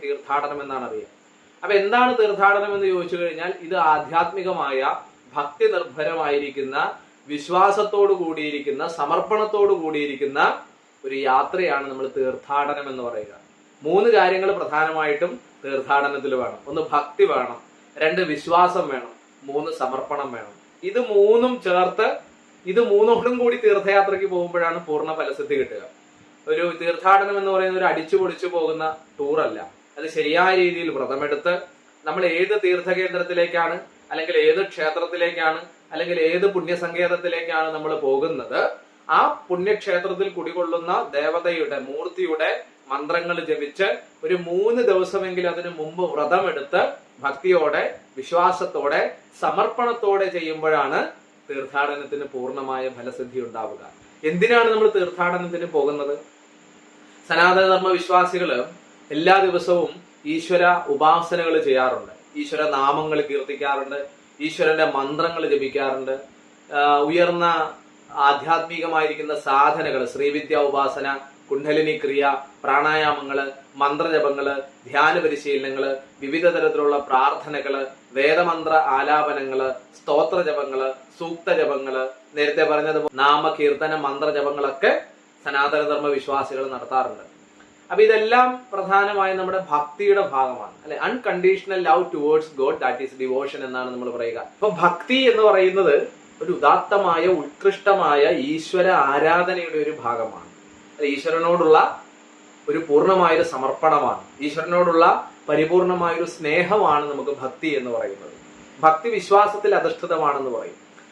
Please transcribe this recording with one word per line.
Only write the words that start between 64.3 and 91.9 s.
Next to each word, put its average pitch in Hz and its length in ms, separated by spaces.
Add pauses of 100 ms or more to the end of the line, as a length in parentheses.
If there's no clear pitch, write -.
ഈശ്വരന്റെ 156 400 (120)
മന്ത്രങ്ങൾ 156 540
ജപിക്കാറുണ്ട്. 135 640 (600)
ആ, 147 40 (280)
ഉയർന്ന 170 380 (840)
ആധ്യാത്മികമായിരിക്കുന്ന 160 1080 (140)
സാധനകൾ, 143 540 (120)
ശ്രീവിദ്യ 143 540
ഉപാസന, 139 400 (420)
കുണ്ഡലിനി 151 540
ക്രിയ, 139 200 (400)
പ്രാണായാമങ്ങള്, 143 800 (360)
മന്ത്രജപങ്ങള്, 143 720 (360)
ധ്യാന 151 240 (120)
പരിശീലനങ്ങള്, 135 680 (320)
വിവിധ 160 220 (100)
തരത്തിലുള്ള 147 440 (100)
പ്രാർത്ഥനകള്, 139 720 (380)
വേദമന്ത്ര 160 540 (240)
ആലാപനങ്ങള്, 143 720 (280)
സ്തോത്രജപങ്ങള്, 147 920 (300)
സൂക്തജപങ്ങള്, 139 840 (320)
നേരത്തെ 151 340
പറഞ്ഞത് 151 300 (220)
നാമകീർത്തന 151 840
മന്ത്രജപങ്ങളൊക്കെ 143 840 (520)
സനാതനധർമ്മ 147 640 (100)
വിശ്വാസികൾ 135 460 (100)
നടത്താറുണ്ട്. 123 500 (680)
അപ്പൊ 185 140
ഇതെല്ലാം 226 440 (240)
പ്രധാനമായും 190 640
നമ്മുടെ 185 220 (100)
ഭക്തിയുടെ 196 500 (120)
ഭാഗമാണ്, 127 500
അല്ലെ? 151 140 (100)
Unconditional 190 800
love 170 160 (100)